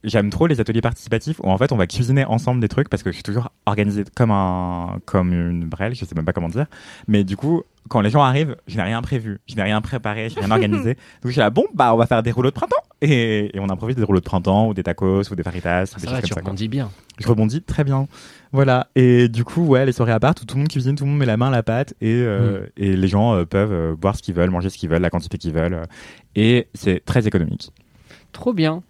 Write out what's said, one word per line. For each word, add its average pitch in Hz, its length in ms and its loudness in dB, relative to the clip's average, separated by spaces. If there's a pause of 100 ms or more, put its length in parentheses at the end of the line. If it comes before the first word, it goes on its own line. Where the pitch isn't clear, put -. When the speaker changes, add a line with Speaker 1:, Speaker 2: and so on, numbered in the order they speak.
Speaker 1:
j'aime 104 240 0
trop 160 180 0
les 143 140 0
ateliers 113 220 0
participatifs 117 580 -4
où - 80 -2
en 95 80 2
fait 135 160 2
on 123 40 0
va 92 100 2
cuisiner 127 400 0
ensemble 123 340 0
des 107 80 0
trucs 143 220 -2
parce 101 120 -4
que 92 80 -4
je 82 40 -6
suis - 80 -14
toujours 117 260 -4 (180)
organisé 104 380 0 (100)
comme 113 180 2
un, 90 760 -2
comme 90 260 0
une 85 320 -2
brêle, 98 300 -6
je 110 100 -8
sais - 100 -12
même 80 120 -2
pas 87 80 -2
comment 85 140 -4
dire. 123 180 -4 (420)
Mais 104 160 4
du 98 120 -4
coup, 160 260 0 (260)
quand 113 120 0
les 104 100 2
gens 143 120 4
arrivent, 139 340 2 (100)
je 87 100 -8
n'ai 107 60 -2
rien 110 200 -4
prévu, 110 360 -6 (100)
je - 60 -18
n'ai 110 80 -2
rien 107 180 0
préparé, 110 480 -6
je 156 80 -10
n'ai - 60 -6
rien 98 80 -2
organisé. 107 440 2
Speaker 2:
<laughs> - 280 -18
Speaker 1:
Donc - 40 -6
je 123 40 -2
suis 123 100 -2
là, 107 100 4
bon, 175 140 2 (100)
bah 123 200 4
on - 20 4
va 117 100 4
faire 113 180 2
des 117 80 -2
rouleaux 127 180 2
de - 40 -16
printemps - 220 -2 (240)
et, 113 560 2
et 98 40 -4
on 98 100 -2
improvise 110 260 -4
des 117 60 0
rouleaux 98 180 2
de - 40 -16
printemps 98 440 2
ou 107 60 -2
des 92 80 -6
tacos 95 480 0
ou 104 60 -8
des 85 80 -6
faritas 87 400 -2
ou - 120 -10
Speaker 3:
Ah, 98 40 -12
Speaker 1:
des - 60 -8
Speaker 3:
ça - 0 -
Speaker 1:
choses - 40 -6
Speaker 3:
va, 127 100 -4
Speaker 1:
comme - 20 -6
Speaker 3:
tu 90 60 -4
Speaker 1:
ça, - 60 -6
quoi. 90 80 -8
Speaker 3:
rebondis 98 260 -6
bien. 120 220 -4 (300)
Speaker 1:
Je 107 80 -4
rebondis 110 340 2
très - 220 -2
bien. 139 240 0 (420)
Voilà. 131 460 2
Et 123 320 6
du 117 160 0
coup, 170 220 -2
ouais, 135 200 4
les 127 60 2
soirées 117 200 0
à 110 80 2
part 151 220 4
où - 20 -16
tout 113 120 -8
le 135 60 0
monde 151 60 0
cuisine, 135 280 -2
tout 139 80 -4
le 139 60 0
monde 147 100 0
met 135 60 2
la 110 100 2
main 123 120 2
à - 40 0
la 120 100 2
pâte 120 380 -2
et, 113 140 0
euh, 107 480 0
Speaker 3:
Hmm. 92 40 -12 (100)
Speaker 1:
et 98 200 2
les 95 120 2
gens, 104 280 4
euh, 87 80 2
peuvent, 98 280 0
euh, 80 220 -2
boire 95 220 0
ce - 60 -12
qu'ils 92 120 -6
veulent, 87 160 2
manger 90 200 -2
ce - 80 -18
qu'ils 85 100 -6
veulent, 82 140 2
la 85 80 0
quantité 85 280 -6
qu'ils 82 140 -6
veulent, 82 220 -2
euh, 82 100 -8 (500)
et 113 400 4
c'est - 300 -2
très 113 240 0
économique. - 420 -4 (640)
Speaker 3:
Trop - 200 -4
bien. 165 380 -2